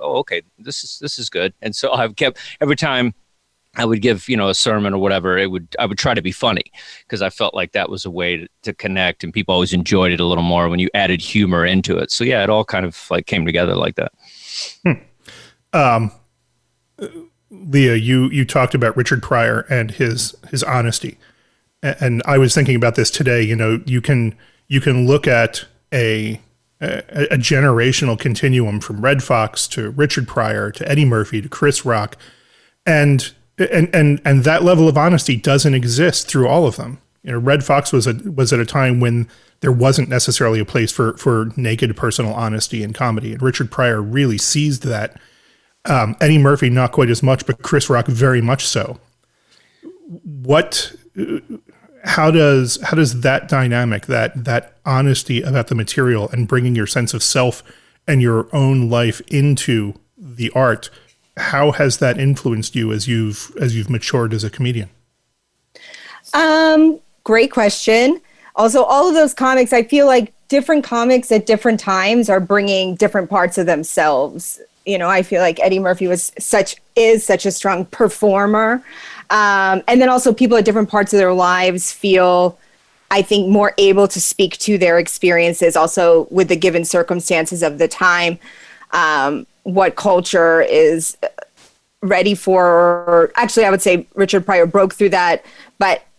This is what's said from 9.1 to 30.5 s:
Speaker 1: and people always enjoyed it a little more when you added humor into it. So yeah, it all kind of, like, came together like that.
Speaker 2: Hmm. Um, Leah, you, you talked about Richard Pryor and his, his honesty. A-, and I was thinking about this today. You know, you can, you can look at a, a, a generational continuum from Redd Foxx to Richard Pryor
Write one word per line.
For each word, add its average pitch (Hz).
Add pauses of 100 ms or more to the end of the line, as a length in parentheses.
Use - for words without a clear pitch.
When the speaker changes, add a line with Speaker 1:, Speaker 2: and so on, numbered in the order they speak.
Speaker 1:
and 82
people 95
always 90
enjoyed 90
it 85
a 87
little 85
more 87
when 87
you 92
added 92
humor 90
into 90
it. -
So -
yeah, 123
it 101
all 107
kind 92
of, 80 (120)
like, 87
came 85
together 87
like 82
that. - (720)
Speaker 2:
Hmm. 175 (800)
Um, 117 (1400)
Leah, 139
you, 127
you 139
talked 127
about 117
Richard 123
Pryor 117
and 117
his, 117 (160)
his 131
honesty. 120 (640)
A-, 143
and 120
I 139
was 127
thinking 127
about 117
this 113
today. 123
You 110
know, 113
you 123
can, 117 (320)
you 135
can 123
look 143
at 117 (280)
a, 110 (400)
a, - (360)
a -
generational 127
continuum 117
from 104
Redd 131
Foxx 113
to 107
Richard 139
Pryor 107